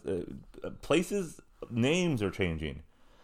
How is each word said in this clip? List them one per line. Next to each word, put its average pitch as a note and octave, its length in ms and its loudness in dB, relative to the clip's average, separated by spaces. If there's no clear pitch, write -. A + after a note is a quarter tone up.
uh, - 640 -6
places, F3+ 580 0
names C#3 520 4
are G2 80 2
changing. D#2 520 -2